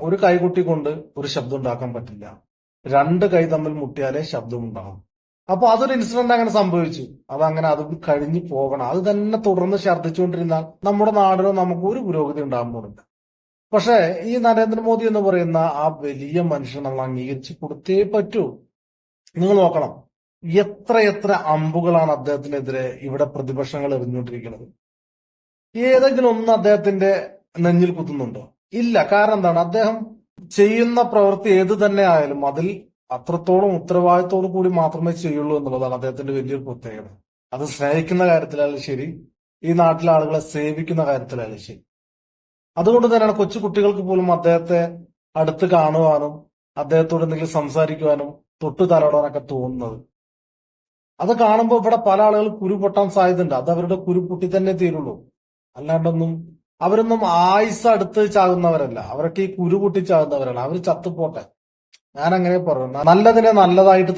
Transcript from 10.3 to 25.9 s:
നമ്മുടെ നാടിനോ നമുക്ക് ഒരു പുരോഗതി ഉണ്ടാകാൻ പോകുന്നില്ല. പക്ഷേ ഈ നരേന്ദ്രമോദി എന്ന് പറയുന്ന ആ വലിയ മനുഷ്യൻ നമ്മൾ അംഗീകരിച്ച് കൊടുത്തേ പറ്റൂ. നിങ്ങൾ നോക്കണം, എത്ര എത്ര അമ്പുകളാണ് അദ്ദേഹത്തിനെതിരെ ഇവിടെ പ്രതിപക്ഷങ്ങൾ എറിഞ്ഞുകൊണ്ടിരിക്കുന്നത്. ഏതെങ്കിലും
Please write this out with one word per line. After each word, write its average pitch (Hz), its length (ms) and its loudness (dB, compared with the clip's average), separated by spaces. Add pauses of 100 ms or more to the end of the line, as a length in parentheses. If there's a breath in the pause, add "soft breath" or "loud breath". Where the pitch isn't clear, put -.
നമ്മുടെ 202 240 2
നാടിനോ 190 420 2
നമുക്ക് 180 280 0
ഒരു 208 180 -2
പുരോഗതി 151 440 -4
ഉണ്ടാകാൻ 120 300 -6
പോകുന്നില്ല. 107 300 -14 (720)
പക്ഷേ 214 240 4 (260)
ഈ 233 140 -4
നരേന്ദ്രമോദി 226 680 2
എന്ന് 214 140 0
പറയുന്ന 175 380 0
ആ 156 420 -2
വലിയ 143 400 -6
മനുഷ്യൻ 143 420 -4
നമ്മൾ 135 180 -6
അംഗീകരിച്ച് 131 600 -8
കൊടുത്തേ 165 420 -2
പറ്റൂ. 208 400 -2 (960)
നിങ്ങൾ 190 200 2
നോക്കണം, 165 360 2 (720)
എത്ര - 360 -2
എത്ര 202 340 2
അമ്പുകളാണ് 160 800 0
അദ്ദേഹത്തിനെതിരെ 131 880 -6
ഇവിടെ 139 220 -2
പ്രതിപക്ഷങ്ങൾ 135 720 -6
എറിഞ്ഞുകൊണ്ടിരിക്കുന്നത്. 120 720 -8 (1120)
ഏതെങ്കിലും 254 500 4